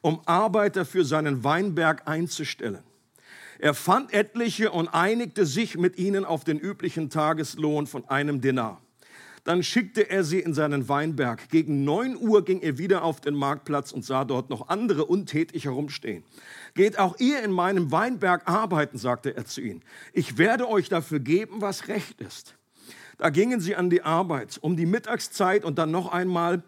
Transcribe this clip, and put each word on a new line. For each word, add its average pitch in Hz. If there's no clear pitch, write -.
um 160
Arbeiter 196
für 180
seinen 139
Weinberg 160
einzustellen. 151
Er 151
fand 233
etliche 214
und 165
einigte 202
sich 170
mit 175
ihnen 196
auf 160
den 156
üblichen 165
Tageslohn 151
von -
einem 143
Denar.“ 123
Dann 175
schickte 208
er 190
sie 170
in 165
seinen 147
Weinberg. 143
Gegen 156
neun 208
Uhr 214
ging 190
er 147
wieder 180
auf 160
den 147
Marktplatz 139
und 117
sah 135
dort 127
noch 127
andere 180
untätig 165
herumstehen. 131
„Geht 208
auch 180
ihr 262
in 208
meinem 180
Weinberg 185
arbeiten“, 175
sagte 123
er 110
zu -
ihnen. 95
„Ich 131
werde 226
euch 208
dafür 160
geben, 185
was 196
recht -
ist.“ -
Da 160
gingen 226
sie 185
an 180
die 175
Arbeit. 160
Um 165
die 165
Mittagszeit 208
und 160
dann 160
noch 175
einmal 180